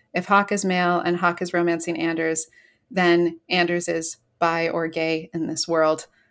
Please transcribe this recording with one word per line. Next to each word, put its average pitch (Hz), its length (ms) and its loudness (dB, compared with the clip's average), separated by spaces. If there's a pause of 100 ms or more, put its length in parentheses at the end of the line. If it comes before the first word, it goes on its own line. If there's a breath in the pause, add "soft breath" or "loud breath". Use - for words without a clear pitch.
(120 soft breath)
if 180 140 -4
Hawk 202 260 4
is 196 120 -2
male 180 360 2
and 175 160 0
Hawk 175 260 0
is 175 100 -6
romancing 170 460 -2
Anders, 165 480 -2 (440 soft breath)
then 175 500 2 (100)
Anders 175 380 0
is 165 300 -4 (200)
bi 165 300 2
or 165 200 -2
gay 160 460 -4
in 160 120 -2
this - 200 -4
world. 156 400 2 (240)